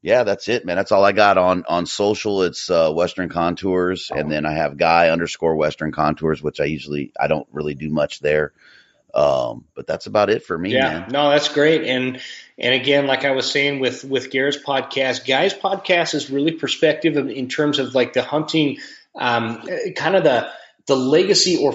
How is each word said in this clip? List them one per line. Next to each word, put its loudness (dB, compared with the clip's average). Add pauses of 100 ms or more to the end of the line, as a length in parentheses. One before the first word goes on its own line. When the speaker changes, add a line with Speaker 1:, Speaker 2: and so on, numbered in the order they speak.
Speaker 1:
yeah, 2
that's -2
it, -2
man. -2
That's -2
all 6
I 6
got 4
on, 4
on 0
social. 0
It's, -4
uh, 4
Western -2
Contours, -2
and -2
then -2
I -2
have -2
Guy 6
underscore 0
Western -2
Contours, -2
which -6
I 0
usually, -6
I 0
don't -2
really -6
do -8
much -2
there. 0 (600)
Um, 0 (100)
but -12
that's -6
about 2
it 0
for -6
me, -4
Speaker 2:
Yeah, 0
Speaker 1:
man. -14
Speaker 2:
no, 2
that's 2
great. 2
And, -2 (400)
and 2
again, 2
like 0
I 2
was -2
saying -2
with, -2
with -4
Garrett's 0
podcast, -4
Guy's 2
podcast 0
is -4
really 0
perspective 0
in, -2
in -6
terms 0
of, -4
like, 2
the 0
hunting, -2 (380)
um, -2 (320)
kind 0
of 4
the, 4 (380)
the 4
legacy 4
or 2